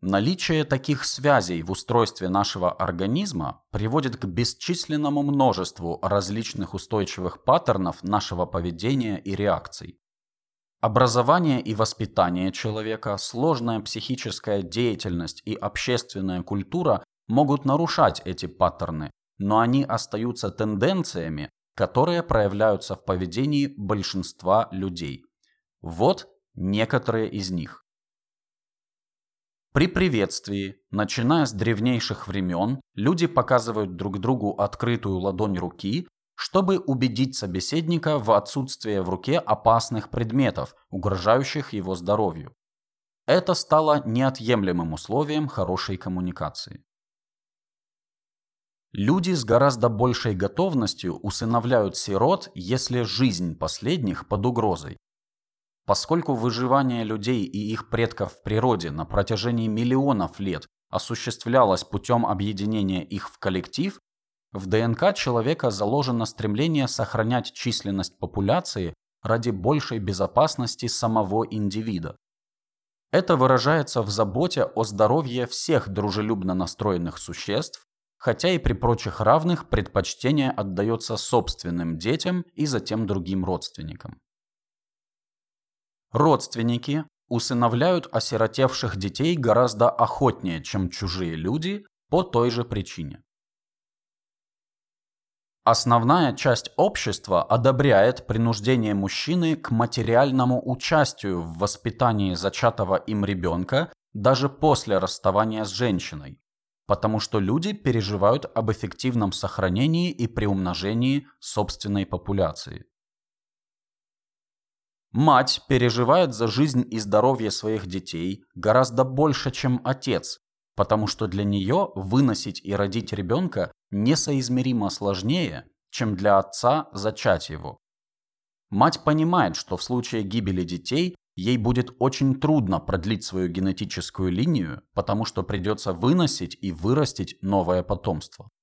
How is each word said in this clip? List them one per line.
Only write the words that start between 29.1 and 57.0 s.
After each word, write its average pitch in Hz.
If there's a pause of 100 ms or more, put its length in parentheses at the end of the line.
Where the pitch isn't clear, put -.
При 143
приветствии, 104 (140)
начиная 120
с 113
древнейших 113
времен, 95 (140)
люди 160
показывают 113
друг 98
другу 104
открытую 113
ладонь 95
руки, 98 (300)
чтобы 190
убедить 131
собеседника 151
в 110
отсутствии 110
в 90
руке 110
опасных 110
предметов, 117 (160)
угрожающих 110
его 95
здоровью. 87 (760)
Это 180
стало 151
неотъемлемым 113
условием 147
хорошей 92
коммуникации. 90 (2000)
Люди 165
с 143
гораздо 120
большей 113
готовностью 101
усыновляют 113
сирот, 117
если 123
жизнь 98
последних 107
под 104
угрозой. 107 (880)
Поскольку 170
выживание 123